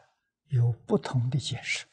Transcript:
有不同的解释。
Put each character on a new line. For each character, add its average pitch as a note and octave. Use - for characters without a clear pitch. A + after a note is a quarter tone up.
有 A#2+
不 C3+
同 B2+
的 D3
解 -
释。 -